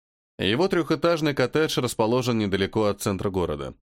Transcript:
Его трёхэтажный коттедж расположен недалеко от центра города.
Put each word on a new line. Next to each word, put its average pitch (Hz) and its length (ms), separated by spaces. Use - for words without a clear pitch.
Его 123 320
трёхэтажный 160 640
коттедж 147 480
расположен 120 560
недалеко 98 480
от 101 160
центра 101 280
города. 76 460